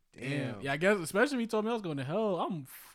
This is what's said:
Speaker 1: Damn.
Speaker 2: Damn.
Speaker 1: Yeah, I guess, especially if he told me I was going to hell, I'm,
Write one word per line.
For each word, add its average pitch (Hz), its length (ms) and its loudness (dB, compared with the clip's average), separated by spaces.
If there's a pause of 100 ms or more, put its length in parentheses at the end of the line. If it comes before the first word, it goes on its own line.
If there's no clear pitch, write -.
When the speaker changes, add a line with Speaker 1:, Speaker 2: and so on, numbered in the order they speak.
(180)
Speaker 1:
Damn. 127 120 -6
Speaker 2:
Damn. 135 320 -2
Speaker 1:
Yeah, 139 120 -2
I 147 40 0
guess, 196 220 4
especially 226 380 2
if 233 40 0
he 226 60 -2
told 214 180 0
me 226 60 0
I - 20 0
was 226 80 -2
going 160 160 -4
to 135 60 -2
hell, 185 340 0
I'm, 180 280 -2 (300)